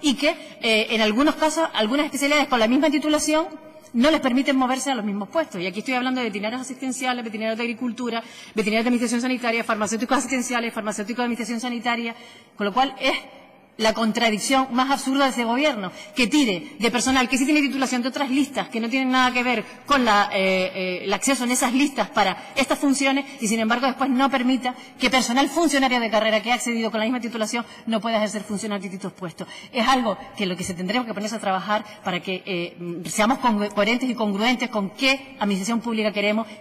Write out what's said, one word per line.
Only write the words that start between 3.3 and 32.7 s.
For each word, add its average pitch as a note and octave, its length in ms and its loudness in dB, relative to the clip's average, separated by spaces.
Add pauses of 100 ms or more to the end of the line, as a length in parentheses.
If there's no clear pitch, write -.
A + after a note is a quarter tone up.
no B3+ 180 6
les D4+ 80 2
permiten C4 360 2
moverse C4 360 2
a B3+ 40 0
los G#3+ 100 -4
mismos G#3 240 -4
puestos. D#4 320 -2
Y F3+ 40 -4
aquí F#3+ 140 -4
estoy C4 140 -4
hablando B3+ 260 0
de A#3+ 60 -2
veterinarios G#3+ 360 -4
asistenciales, B3+ 600 -6
veterinarios A3 340 -4
de A#3+ 60 -4
agricultura, A#3 580 -4 (320)
veterinarios G#3+ 300 0
de A#3+ 60 2
administración A#3+ 320 2
sanitaria, A#3+ 420 -2
farmacéuticos A3+ 540 0
asistenciales, A#3+ 560 -2
farmacéuticos G#3+ 440 -6
de A#3+ 60 -2
administración A#3 360 -4
sanitaria, A#3 540 -4 (420)
con G#3 100 -2
lo G3 80 -2
cual C4 260 2
es C4+ 140 0 (640)
la A3 160 2
contradicción A#3 760 2
más C4 180 2
absurda C4+ 360 2
de C4+ 40 2
ese A#3+ 140 -2
gobierno, A#3 480 0 (240)
que B3+ 100 2
tire G#3+ 540 2
de A3+ 100 2
personal B3 400 2
que C4+ 80 0
sí C4 80 2
tiene D4+ 160 4
titulación B3+ 400 0
de B3 60 -2
otras C4 240 -2
listas, B3+ 380 0
que A3+ 100 -4
no A3+ 100 -2
tienen C4 220 0
nada B3+ 200 4
que B3 120 -2
ver A#3+ 200 0 (220)
con C#4 180 4
la, G#3 300 4
eh, F#3+ 400 2
eh, F#3 300 -4
el G3 100 0
acceso B3 300 0
en A#3+ 80 0
esas B3+ 220 0
listas C4+ 360 0
para F#3+ 460 -2
estas C#4 240 0
funciones, C4+ 460 2 (140)
y A3+ 80 -2
sin A3+ 120 2
embargo A#3 260 2
después C4 240 0
no C4 220 4
permita B3 420 2 (260)
que B3 120 2
personal B3+ 360 4
funcionario C4+ 520 2
de A3+ 100 0
carrera G#3+ 320 2
que A3+ 100 -2
ha B3 40 4
accedido A3+ 340 -2
con G#3+ 100 -2
la A3 60 0
misma B3+ 140 0
titulación A3+ 480 -4 (180)
no A3 160 0
pueda A3+ 160 0
ejercer G#3 240 -2
funciones G#3 360 -4
a F#3 40 -6
distintos F#3+ 320 -8
puestos. F3 340 -10 (240)
Es A#3+ 160 -2
algo B3 300 2 (180)
que G3+ 120 -2
lo F3+ 100 -4
que F3+ 60 -6
se F#3 100 -6
tendremos F#3+ 320 -2
que A3 80 -8
ponerse G#3 220 -6
a G#3 40 -8
trabajar G3+ 460 -2 (180)
para F3+ 160 -4
que, F#3+ 280 -6
eh, F3 580 -6